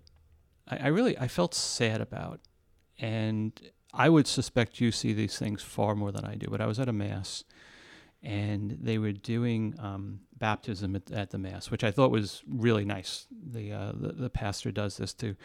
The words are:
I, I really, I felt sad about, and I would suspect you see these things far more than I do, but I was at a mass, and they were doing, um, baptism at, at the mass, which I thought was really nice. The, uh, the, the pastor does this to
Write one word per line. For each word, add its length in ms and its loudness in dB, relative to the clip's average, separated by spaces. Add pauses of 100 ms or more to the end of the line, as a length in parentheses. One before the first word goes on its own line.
(680)
I, 100 -4
I 80 -2
really, 320 4
I 100 0
felt 260 0
sad 460 0
about, 400 -6 (580)
and 540 0 (400)
I 160 6
would 180 10
suspect 540 0
you 120 4
see 200 0
these 260 0
things 240 -2
far 320 0
more 160 0
than 140 -6
I 120 -6
do, 120 -6
but 140 -2
I 40 2
was 140 0
at 80 0
a 60 0
mass, 500 -4 (800)
and 580 -2
they 160 0
were 160 0
doing, 680 0
um, 420 -8 (180)
baptism 580 -2
at, 160 -6
at 180 -4
the 80 -6
mass, 320 -8
which 140 0
I 80 4
thought 180 6
was 380 0
really 360 4
nice. 460 -6
The, 420 -10
uh, 220 -6
the, 180 -4
the 180 -6
pastor 420 -4
does 240 -2
this 180 -6
to 300 -4